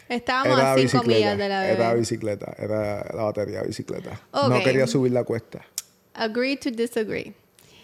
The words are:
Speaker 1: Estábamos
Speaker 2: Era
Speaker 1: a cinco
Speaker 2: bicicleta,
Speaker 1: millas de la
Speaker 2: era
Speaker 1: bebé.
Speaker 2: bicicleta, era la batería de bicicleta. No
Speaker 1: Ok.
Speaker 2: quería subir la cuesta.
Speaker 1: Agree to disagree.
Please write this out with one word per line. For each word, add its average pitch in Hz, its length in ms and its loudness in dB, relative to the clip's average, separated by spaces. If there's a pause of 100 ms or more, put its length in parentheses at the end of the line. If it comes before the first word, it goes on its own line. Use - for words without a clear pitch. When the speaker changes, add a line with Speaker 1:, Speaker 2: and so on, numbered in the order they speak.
Speaker 1:
Estábamos 247 520 0
Speaker 2:
Era 262 120 4
Speaker 1:
a 262 60 4
cinco 269 60 6 (160)
Speaker 2:
bicicleta, 233 200 4
Speaker 1:
millas 208 180 2
de 202 120 -2
la 196 200 0
Speaker 2:
era 117 200 2
Speaker 1:
bebé. 117 100 2
Speaker 2:
bicicleta, 110 580 -4
era 104 560 -4
la 110 100 -4
batería 104 380 -2
de 95 60 -4
bicicleta. - 540 -8 (120)
No 262 240 2
Speaker 1:
Ok. - 60 2
Speaker 2:
quería 131 240 4
subir 127 240 2
la 120 140 2
cuesta. - 360 -6 (520)
Speaker 1:
Agree 240 420 -2
to 277 160 -6
disagree. 220 640 -4 (500)